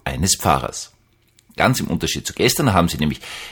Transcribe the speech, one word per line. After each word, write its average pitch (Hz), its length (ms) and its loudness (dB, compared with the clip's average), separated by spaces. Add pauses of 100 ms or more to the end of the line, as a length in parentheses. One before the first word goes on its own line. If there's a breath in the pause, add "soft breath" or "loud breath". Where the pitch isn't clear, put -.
eines 67 320 0
Pfarrers. - 560 0 (640)
Ganz 107 240 2
im - 80 -4
Unterschied 78 380 -4
zu - 80 -8
gestern 120 400 2
haben 85 160 4
Sie 80 80 -6
nämlich 76 240 -2 (300 loud breath)